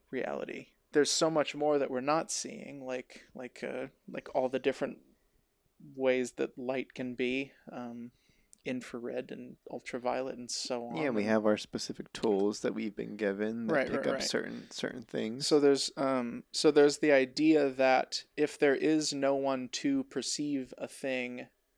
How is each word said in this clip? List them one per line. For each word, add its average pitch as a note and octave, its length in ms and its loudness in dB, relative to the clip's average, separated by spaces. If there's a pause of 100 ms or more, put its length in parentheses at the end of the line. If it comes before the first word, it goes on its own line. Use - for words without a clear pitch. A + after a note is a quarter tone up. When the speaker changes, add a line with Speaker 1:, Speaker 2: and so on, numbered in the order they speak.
Speaker 1:
reality. - 580 -6 (260)
There's D3 180 4
so E3 180 2
much D#3 240 0
more D3 240 2
that C3+ 140 0
we're B2+ 100 -2
not D3 300 0
seeing, - 540 -10
like, B2+ 380 -10 (120)
like, B2 280 -12
uh, C3 240 -6 (220)
like, - 240 -12
all C3 160 2
the C3 100 -2
different - 380 -2 (960)
ways B2+ 380 2
that - 240 -4
light C3 360 -6
can B2+ 200 -6
be, C3 380 -2 (200)
um, A#2+ 400 -12 (540)
infrared B2 640 -8
and B2+ 240 -14 (160)
ultraviolet B2+ 640 -4
and A#2+ 140 -12
so A#2+ 360 -6
on, A#2 100 -6
Speaker 2:
Yeah, D3+ 120 0
we A2 120 0
Speaker 1:
and G#2 100 0
Speaker 2:
have G#2+ 140 4
our G#2+ 120 6
specific - 560 -8
tools G#2 480 2
that - 120 0
we've A2 220 -6
been A2+ 200 -8
given G#2+ 520 -2
that D#3+ 60 0
Speaker 1:
Right, C3 140 2
Speaker 2:
pick - 100 -2
Speaker 1:
right, C3+ 100 -2
Speaker 2:
up B2+ 80 2
Speaker 1:
right. C3+ 80 -4
Speaker 2:
certain, - 480 -4
certain - 320 -6
things. A#2+ 440 -4
Speaker 1:
So D3+ 120 6
there's, C#3 380 6
um, C3 540 -2
so - 200 4
there's C#3+ 260 6
the D3+ 140 4
idea C#3+ 580 6
that C3 540 2 (120)
if D3 240 0
there C#3 160 6
is D3+ 380 2
no C#3 220 2
one C3+ 380 -2
to C#3 320 0
perceive C#3 720 -4
a - 100 -8
thing, B2+ 600 -6 (300)